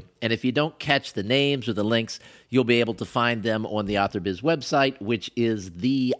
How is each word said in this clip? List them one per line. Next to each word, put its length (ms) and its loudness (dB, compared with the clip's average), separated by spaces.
and 100 0
if 140 -2
you 80 0
don't 260 0
catch 340 0
the 100 -4
names 440 0
or 60 0
the 100 -2
links, 380 0
you'll 140 4
be 160 4
able 140 2
to 120 -6
find 380 0
them 220 0
on 200 -2
the 140 0
Author 220 0
Biz 180 -4
website, 640 0
which 340 -4
is 360 -2
the 480 0